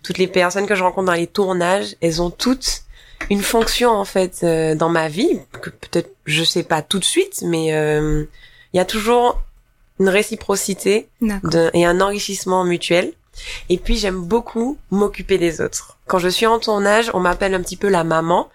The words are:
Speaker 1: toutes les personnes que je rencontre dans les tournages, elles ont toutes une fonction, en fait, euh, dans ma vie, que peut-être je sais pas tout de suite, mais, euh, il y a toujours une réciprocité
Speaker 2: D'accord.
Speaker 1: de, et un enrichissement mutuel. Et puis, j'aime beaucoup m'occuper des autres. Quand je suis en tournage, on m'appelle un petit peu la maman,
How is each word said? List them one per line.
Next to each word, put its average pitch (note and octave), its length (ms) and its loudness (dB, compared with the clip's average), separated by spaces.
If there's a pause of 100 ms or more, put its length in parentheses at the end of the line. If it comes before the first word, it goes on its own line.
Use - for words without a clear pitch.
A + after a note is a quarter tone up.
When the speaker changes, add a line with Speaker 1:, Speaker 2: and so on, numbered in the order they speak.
Speaker 1:
toutes - 140 -6
les F#3 100 2
personnes F#3 400 0
que G#3 80 2
je F#3 80 -2
rencontre F3+ 240 0
dans F3 60 2
les E3+ 140 0
tournages, F#3+ 760 0
elles E3 200 0
ont F3 80 0
toutes - 520 -2 (480)
une G3+ 120 2
fonction, A3+ 500 0
en G3+ 120 0
fait, F#3 400 -2
euh, D#3+ 320 0
dans E3 140 0
ma D#3+ 180 2
vie, A3 320 0 (220)
que - 80 -12
peut-être - 440 -6 (120)
je D3+ 180 0
sais E3 200 0
pas D#3 180 -2
tout G3 180 -2
de - 60 -4
suite, - 400 0
mais, D#3+ 280 0
euh, D3+ 520 0 (480)
il F3+ 40 2
y F#3 40 4
a F#3 40 2
toujours A#3 560 2 (580)
une F#3+ 100 4
réciprocité G3+ 960 0 (140)
Speaker 2:
D'accord. G3+ 300 -2
Speaker 1:
de, E3 220 4
et F3 120 4
un F3 160 4
enrichissement F#3+ 640 0
mutuel. F3 480 0 (560)
Et F3+ 80 2
puis, - 200 0
j'aime F#3+ 220 -4
beaucoup A#3 580 -2 (140)
m'occuper G3 460 0
des E3 240 0
autres. - 360 -8 (100)
Quand F#3 120 2
je F3 80 0
suis F3+ 180 0
en A3+ 140 4
tournage, G#3+ 540 2
on F#3 60 0
m'appelle F3+ 360 0
un F3+ 60 -2
petit F3+ 160 -10
peu G3+ 120 -2
la F3 140 2
maman, E3 520 2